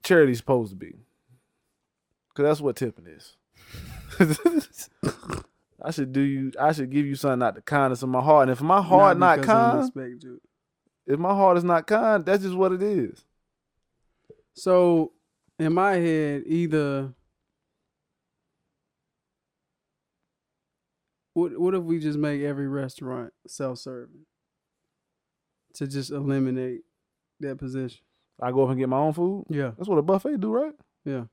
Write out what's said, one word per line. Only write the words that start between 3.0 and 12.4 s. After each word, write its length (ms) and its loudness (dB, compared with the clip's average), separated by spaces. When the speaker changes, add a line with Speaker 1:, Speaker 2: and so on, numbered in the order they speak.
Speaker 1:
is. 280 -20
<laughs> 720 0
I 60 -6
should 240 -6
do 80 0
you, 380 -2
I 140 2
should 180 -6
give 160 0
you 80 -6
something 300 -2
out 100 0
the 60 -20
kindness 420 -2
of 60 -4
my 120 0
heart. 220 6
And 80 2
if 100 -2
my 200 4
heart 360 6
Speaker 2:
Not 200 6
Speaker 1:
not 40 -2
Speaker 2:
because 140 0
I'm 160 4
Speaker 1:
kind, 160 0
Speaker 2:
expecting 320 -12
you. 120 -20
Speaker 1:
if 120 0
my 140 0
heart 240 6
is 60 0
not 240 2
kind, 380 2
that's 180 2